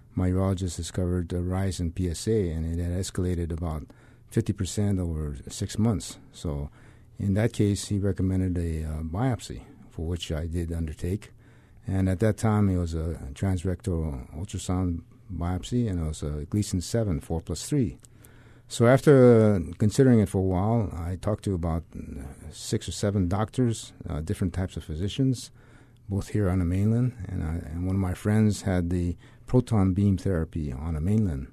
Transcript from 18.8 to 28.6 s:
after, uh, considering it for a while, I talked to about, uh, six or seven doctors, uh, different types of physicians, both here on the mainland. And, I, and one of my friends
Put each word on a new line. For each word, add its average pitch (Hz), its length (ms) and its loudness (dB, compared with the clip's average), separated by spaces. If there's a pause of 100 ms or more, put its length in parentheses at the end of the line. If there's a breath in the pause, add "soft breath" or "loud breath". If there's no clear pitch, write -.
after, 123 720 8
uh, 92 40 2 (180)
considering 120 420 6
it 98 80 4
for 98 120 0
a - 20 2
while, 95 520 0
I 82 220 -6
talked 104 300 -4
to 101 80 0
about, 82 320 -2 (100)
uh, 69 280 -12 (280)
six - 380 -6
or - 20 -4
seven 98 380 0
doctors, 110 640 -2 (160)
uh, 76 100 -4
different 87 340 -2
types 92 220 -4
of 82 80 -10
physicians, 101 680 -2 (580 soft breath)
both 95 180 -2
here 104 220 0
on 92 100 2
the 87 60 2
mainland. 110 480 2 (160)
And, 87 140 -4
I, 82 280 -4
and 87 160 -4
one 95 80 0
of 98 60 2
my 90 120 0
friends 107 500 2